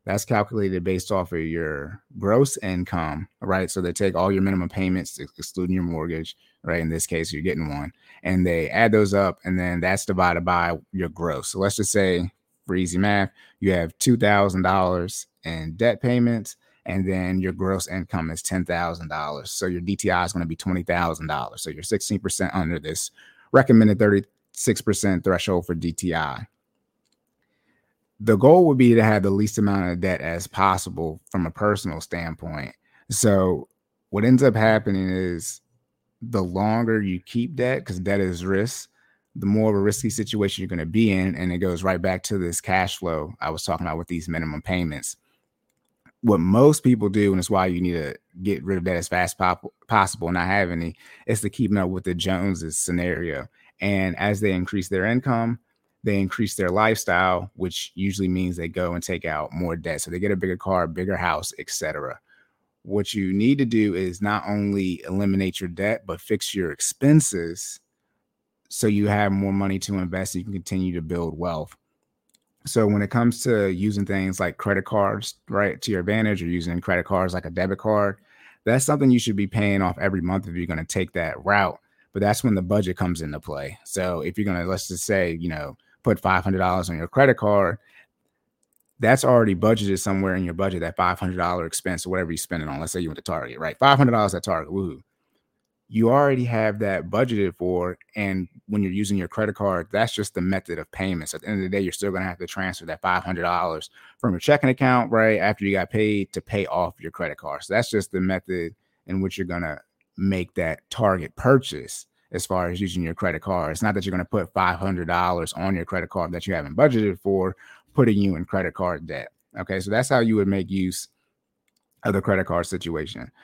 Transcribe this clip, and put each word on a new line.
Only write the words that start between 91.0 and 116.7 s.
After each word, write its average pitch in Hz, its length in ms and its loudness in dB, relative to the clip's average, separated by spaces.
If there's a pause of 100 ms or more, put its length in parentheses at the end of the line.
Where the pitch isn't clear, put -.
hundred 92 180 -4
dollar 87 280 0
expense 85 400 -6
or 92 40 -6
whatever 90 220 -2
you 82 60 -6
spend 82 260 -6
it 78 60 -8
on. 69 100 -8
Let's 82 140 -6
say 90 80 -4
you 82 80 -4
went 76 80 -10
to - 60 -14
Target, 64 360 -6
right? 78 180 -6
Five 139 200 6
hundred 131 140 6
dollars 104 240 2
at 87 80 -6
Target, 80 280 -4
woohoo. 95 300 -4 (880)
You 113 200 2
already 135 360 4
have 110 340 0
that 95 300 -2
budgeted 104 460 0
for, 90 420 -2 (180)
and 95 320 -4 (200)
when 104 140 0
you're 95 100 0
using 101 260 -2
your 87 100 -4
credit 104 260 -2
card, 92 380 -2
that's 110 220 0
just 104 200 -4
the 90 80 -4
method 90 380 -2
of 78 120 -12
payment. 90 380 -6
So - 60 -8
at 78 80 -14
the - 60 -8
end 107 80 -2
of 95 60 -2
the 92 60 -4
day, 101 120 0
you're 90 100 -2
still 101 200 -4
gonna 92 140 -4
have 87 140 -8
to 90 80 -10
transfer 95 380 -8
that 80 160 -10
five 92 220 0
hundred 87 200 -4
dollars 87 460 -2 (280)
from 120 140 0
your 87 80 -2
checking 147 300 4
account, 127 420 2
right, 110 280 4
after 101 240 0
you 98 80 0
got 95 180 0
paid 107 440 0
to 90 80 -6
pay 98 240 -2
off 85 340 -4
your 82 120 -12
credit 78 260 -8
card. 73 260 -10
So 95 100 -6
that's 117 160 0
just 101 220 -2
the 95 80 -2
method 92 560 -4 (320)
in 95 140 -4
which 95 160 -4
you're 95 100 -4
gonna 85 340 -6 (360)
make 95 380 0
that 82 340 -4
Target 95 460 0
purchase 123 720 0 (240)
as - 160 -6
far 90 240 -2
as 90 100 -4
using 90 220 -2
your 82 100 -4
credit 82 300 -4
card. 87 280 -2
It's 82 120 -6
not 104 100 2
that 95 120 -4
you're 98 60 -4
gonna 90 140 -2
put 95 280 -2
five 90 260 2
hundred 90 280 -4
dollars 87 460 0
on 95 220 -2
your 85 100 -4
credit 87 240 -6
card 85 220 -4
that 85 160 -8
you 92 80 -2
haven't 73 200 -6